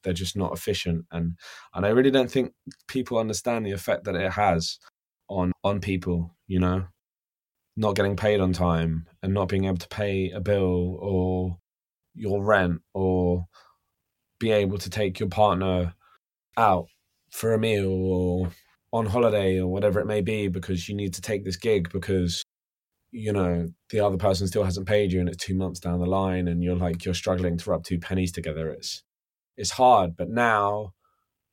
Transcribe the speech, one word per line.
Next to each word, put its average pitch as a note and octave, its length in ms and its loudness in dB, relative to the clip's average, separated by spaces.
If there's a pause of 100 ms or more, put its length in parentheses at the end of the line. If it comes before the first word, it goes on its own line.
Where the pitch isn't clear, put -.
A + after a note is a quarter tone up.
they're F#2 100 -2
just F2 240 -6
not F#2+ 160 -2
efficient. E2+ 580 -2
And, E2+ 260 -4 (360)
and F#2 120 -2
I G2+ 40 4
really B2+ 220 6
don't B2+ 200 2
think C3 220 0 (340)
people B2 300 -4
understand A2+ 480 -2
the G2+ 60 -4
effect G2 320 -4
that F#2+ 120 -4
it F#2 160 -2
has F#2 460 0 (500)
on, F2+ 260 0 (100)
on G2+ 160 0
people, F2+ 560 -2 (120)
you F#2 120 0
know, F#2 260 2 (880)
not G#2+ 200 0
getting G2+ 200 2
paid G#2 260 2
on F#2 120 4
time E2 540 0 (160)
and G2 100 0
not G2 160 0
being G2 160 0
able F#2+ 120 0
to E2+ 100 -10
pay G2 420 -2
a F#2+ 100 -10
bill F2+ 600 0
or F#2 580 -2 (560)
your G2+ 300 -4
rent F#2+ 380 4 (120)
or F2+ 540 0 (920)
be A2+ 120 0
able G2+ 280 2
to F#2 100 -8
take G2 300 -2
your G2 100 -4
partner F#2 640 2 (640)
out G2+ 300 4 (420)
for A2+ 240 -2
a A2 60 4
meal G#2 320 2
or F#2 600 0 (400)
on A2+ 140 0
holiday G#2 540 2
or F#2 80 0
whatever G2 320 0
it G2 80 -2
may G#2+ 120 0
be G#2 280 -2
because F2+ 420 -4
you G2+ 60 -6
need G2+ 180 -4
to - 80 -12
take - 240 -4
this F#2 120 -6
gig G#2 340 0
because F2+ 520 -2 (680)
you G#2+ 220 -4
know, F2 340 0 (220)
the G#2+ 100 0
other G2+ 180 2
person F#2+ 300 2
still G2+ 160 0
hasn't F#2 240 -4
paid G#2 240 2
you F#2 80 2
and F2+ 100 0
it's F2 140 -8
two F#2+ 120 -4
months F#2 240 -4
down F2 200 -2
the F2 60 0
line F#2 420 0
and E2+ 160 0
you're, F2+ 120 0
like, F2 280 -2
you're F2+ 100 -2
struggling F2+ 440 -2
to E2+ 120 -6
rub E2 140 -2
two F2 160 -4
pennies F2+ 320 -2
together. D#2+ 380 -6
It's, - 340 -12 (540)
it's G2+ 140 -4
hard, G#2+ 440 6
but F2+ 140 -6
now, G#2+ 640 0 (600)